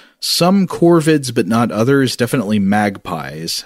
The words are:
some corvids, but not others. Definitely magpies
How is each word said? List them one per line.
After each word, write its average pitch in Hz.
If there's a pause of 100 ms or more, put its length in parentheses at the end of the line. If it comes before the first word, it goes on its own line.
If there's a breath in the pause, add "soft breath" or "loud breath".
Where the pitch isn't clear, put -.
(180 loud breath)
some 185
corvids, 156
but 117
not 113
others. 127
Definitely 107
magpies 95